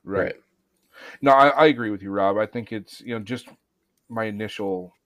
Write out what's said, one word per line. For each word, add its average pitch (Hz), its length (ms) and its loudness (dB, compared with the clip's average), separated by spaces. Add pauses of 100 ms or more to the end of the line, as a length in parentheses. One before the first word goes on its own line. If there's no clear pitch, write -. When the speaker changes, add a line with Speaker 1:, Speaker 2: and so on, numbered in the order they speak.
Speaker 1:
Right. 95 200 -4
Speaker 2:
Right. - 100 -8 (840)
Speaker 1:
No, 139 120 4
I, 139 160 8
I 143 180 4
agree 120 240 0
with 98 120 -8
you, 98 100 -12
Rob. 98 260 0
I 107 80 0
think 110 240 -12
it's, 107 300 -12
you 120 180 -10
know, 107 60 -12
just 120 240 -10 (600)
my 113 180 -6
initial 101 680 -8 (100)